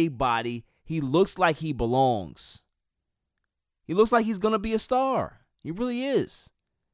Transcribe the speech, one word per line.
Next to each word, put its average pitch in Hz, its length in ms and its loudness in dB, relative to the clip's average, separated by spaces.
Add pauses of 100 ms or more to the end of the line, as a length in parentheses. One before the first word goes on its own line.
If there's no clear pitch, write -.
A 165 40 2
body. 120 580 -2 (180)
He 160 160 -4
looks 147 380 2
like 170 180 4
he 156 160 -6
belongs. 120 880 -2 (1200)
He 156 80 -6
looks 220 180 4
like 226 140 2
he's 220 120 -4
gonna 214 200 0
be 220 160 -2
a 220 40 0
star. 254 640 -2 (200)
He 147 100 -10
really 240 340 -4
is. - 480 -2 (420)